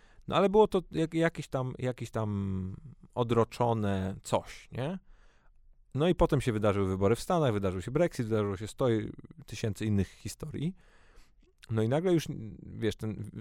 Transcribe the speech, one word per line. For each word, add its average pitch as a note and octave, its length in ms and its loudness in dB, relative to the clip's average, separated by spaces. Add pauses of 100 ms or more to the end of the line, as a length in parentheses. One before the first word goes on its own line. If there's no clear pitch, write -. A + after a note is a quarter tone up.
(280)
no - 80 -2
ale F#3+ 140 4
było G#3+ 180 6
to F#3 140 0 (100)
jak-, D#3+ 220 -2
jakieś E3 340 0
tam, B2+ 320 -4
jakieś B2 300 -6
tam G2 680 -4 (400)
odroczone A2+ 1080 2
coś, - 480 -4
nie? E3 280 -6 (960)
No D3+ 120 2
i F3+ 80 4
potem D#3+ 260 4
się A#2+ 120 0
wydarzyły G2+ 340 4
wybory G2 280 4
w - 40 -6
Stanach, D#3 340 2
wydarzył F#2+ 280 0
się A#2+ 100 -8
Brexit, D3+ 360 0
wydarzyło G#2 300 0
się G#2 100 -8
sto C3+ 200 0 (580)
tysięcy - 400 -4
innych G2+ 220 2
historii. - 680 -8 (920)
No A2 120 0
i A2+ 80 2
nagle E3+ 240 2
już, D#3+ 140 2 (360)
wiesz, G#2+ 320 -4
ten, G#2 340 -8 (120)